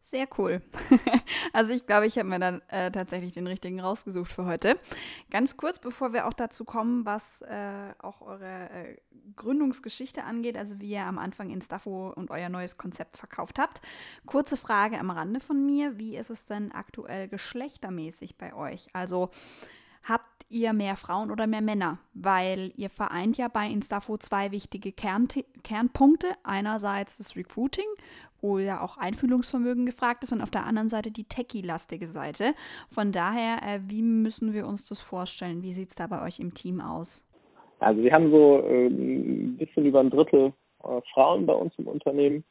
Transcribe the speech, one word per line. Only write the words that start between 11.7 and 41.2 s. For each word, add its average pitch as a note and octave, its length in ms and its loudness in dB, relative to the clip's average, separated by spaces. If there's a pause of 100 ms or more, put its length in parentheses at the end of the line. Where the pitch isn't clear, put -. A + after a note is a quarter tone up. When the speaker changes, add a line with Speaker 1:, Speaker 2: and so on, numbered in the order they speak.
Speaker 1:
und - 160 -10
euer E3+ 180 -8
neues F3+ 280 -8
Konzept - 400 -12
verkauft - 420 -12
habt. - 220 -2 (460)
Kurze C#4 300 0
Frage G#3+ 420 0
am F#3+ 120 -4
Rande F3+ 300 -4
von C#4 260 0
mir, C#4+ 320 0
wie A3 180 -10
ist A3 140 -12
es A3+ 140 -12
denn G#3 280 -6
aktuell - 560 -10
geschlechtermäßig F#3+ 1080 -10
bei - 180 -16
euch? - 380 -10
Also F3+ 380 -2 (720)
habt - 460 -4
ihr A3+ 240 0
mehr G3+ 240 0
Frauen G#3 340 -4
oder A3 160 0
mehr A3 160 0
Männer? G3 360 0 (160)
Weil F#3+ 600 0
ihr G3 140 -6
vereint G3 460 -2
ja B3 120 -2
bei A#3 180 -2
Instafo G#3+ 520 -4
zwei G3+ 340 -2
wichtige G3 400 -8
Kernte-, A3 520 0 (200)
Kernpunkte. C4+ 640 6 (160)
Einerseits G3+ 720 -2
das - 180 -10
Recruiting, B3+ 480 -4 (560)
wo G3+ 200 0
ja G3 200 -2
auch - 180 -8
Einfühlungsvermögen B3 840 0
gefragt B3 380 -2
ist, B3+ 100 -4
und A3+ 80 -2
auf G#3 120 -6
der G3+ 120 -2
anderen A3 240 0
Seite A3 220 -4
die G#3+ 140 -10
techie-lastige F3 840 -8
Seite. D#3 480 -2 (340)
Von G#3 220 0
daher, A3+ 540 0
äh, G3+ 240 -6
wie G#3+ 120 -4
müssen A3 540 2
wir G#3 120 -4
uns G3+ 220 -8
das - 140 -10
vorstellen? F3+ 600 -8
Wie F#3 80 -8
sieht's F#3 240 -10
da E3 100 -6
bei - 180 -6
euch F3 140 -8
im F3 160 -8
Team F3+ 260 -6
aus? - 480 -10 (520)
Speaker 2:
Also G#2+ 200 4
wir B2 120 8
haben D#3 180 8
so, D3 340 12
ähm, B2+ 880 2
ein - 20 -12
bisschen D#3 280 0
über C#3 140 8
ein C3 120 8
Drittel, C#3 420 6 (320)
äh, B2 160 -2 (120)
Frauen E3+ 340 6